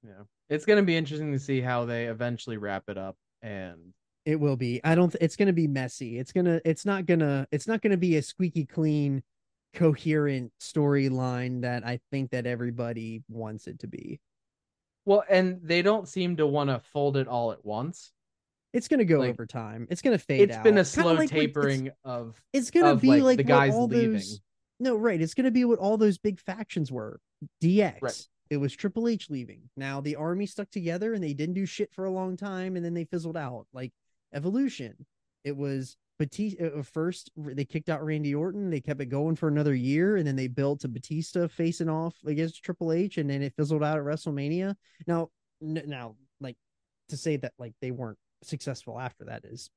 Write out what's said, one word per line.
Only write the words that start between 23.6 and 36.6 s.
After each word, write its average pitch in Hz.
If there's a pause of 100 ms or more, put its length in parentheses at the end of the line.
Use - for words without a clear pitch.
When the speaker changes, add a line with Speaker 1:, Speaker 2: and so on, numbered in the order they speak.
Speaker 2:
all 240
Speaker 1:
leaving. 226
Speaker 2:
those, 202 (380)
no, 247
right. 208
It's 165
gonna 262
be 247
what 233
all 202
those 208
big 208
factions 180
were. 113 (420)
D 190
X. -
Speaker 1:
Right. - (220)
Speaker 2:
It 147
was 139
Triple 226
H 220
leaving. 123
Now 139
the 147
Army 175
stuck 196
together 185
and 196
they 147
didn't 156
do 196
shit -
for 190
a 190
long 185
time, 190
and 170
then 170
they 170
fizzled 165
out. 123
Like 127 (420)
Evolution, 175 (380)
it 143
was 139 (220)
Batista, 175 (120)